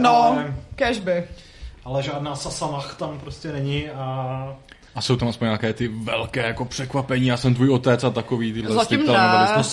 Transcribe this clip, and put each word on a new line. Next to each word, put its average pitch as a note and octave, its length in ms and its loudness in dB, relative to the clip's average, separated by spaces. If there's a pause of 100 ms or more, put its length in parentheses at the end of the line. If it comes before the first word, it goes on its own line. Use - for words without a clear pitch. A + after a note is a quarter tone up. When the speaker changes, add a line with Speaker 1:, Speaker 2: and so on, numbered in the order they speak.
Speaker 1:
No, A#3+ 220 6
Speaker 2:
ale C#4 300 2 (220)
Speaker 1:
kéž A#3+ 240 0
by. F3+ 240 -2 (640)
Speaker 2:
ale C3 180 -4
žádná C#3+ 320 -6
Sasamach C#3+ 600 -6
tam D3+ 220 -8
prostě D3 320 -12
není C#3+ 380 -4
a C3 680 -6 (400)
Speaker 3:
A A#2 60 -6
jsou B2+ 140 2
tam A#2+ 120 0
aspoň A#2 180 -2
nějaké A2 280 0
ty A#2+ 140 -4
velké A2+ 600 -4
jako A#2 180 -4
překvapení: C3 640 -2
„Já B2 100 4
jsem B2 180 4
tvůj B2 140 6
otec“ B2 340 4
a B2+ 60 2
takový A2+ 440 -2
tyhle A2 220 -2
Speaker 1:
Zatím A3+ 240 2
Speaker 3:
ty D4+ 60 2
telenovely - 460 6
Speaker 1:
ne. - 60 2
Speaker 2:
To C3+ 60 4
se, - 100 -4